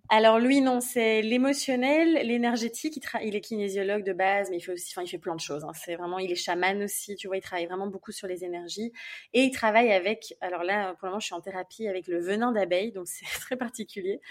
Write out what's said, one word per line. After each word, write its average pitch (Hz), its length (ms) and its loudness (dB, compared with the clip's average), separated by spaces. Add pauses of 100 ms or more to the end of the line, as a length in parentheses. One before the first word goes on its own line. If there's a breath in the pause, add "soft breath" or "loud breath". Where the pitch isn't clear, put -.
Alors 220 300 8
lui, 262 200 6
non, 262 200 4
c'est 220 420 2
l'émotionnel, 269 1040 2
l'énergétique. 240 720 0
Il - 40 -12
tra-, - 220 -6
il 208 120 -2
est 208 60 -4
kinésiologue 202 600 -2
de 190 100 -2
base, 196 360 2
mais 180 80 -2
il 170 40 -8
fait 185 100 -8
aussi, 175 200 -8
enfin, 180 120 -8
il 180 40 -8
fait 175 120 -8
plein 165 160 -4
de 165 40 -6
choses, 151 260 -6
hein. 151 100 -10
C'est 170 200 -8
vraiment, 175 220 -6
il 190 140 -2
est 175 40 -2
chaman 185 460 0
aussi, 202 340 -6
tu 196 120 -12
vois, 190 100 -2
il 190 40 -6
travaille 175 260 -6
vraiment 185 200 -6
beaucoup 196 240 -12
sur 208 160 -10
les 180 160 -6
énergies. 175 480 -6 (420 loud breath)
Et 247 80 6
il 262 100 4
travaille 226 400 4
avec, 196 500 0
alors 180 220 -4
là, 190 320 0
pour 190 100 -10
le 185 60 -4
moment, 202 80 -4
je - 80 -6
suis - 80 -8
en 170 60 -8
thérapie 185 460 -8
avec 185 200 -4
le 175 120 0
venin 208 320 0
d'abeille, 190 400 2
donc 180 160 -10
c'est - 180 -12
<laughs> - 140 -6
très - 160 -6
particulier. 214 640 -6 (120 loud breath)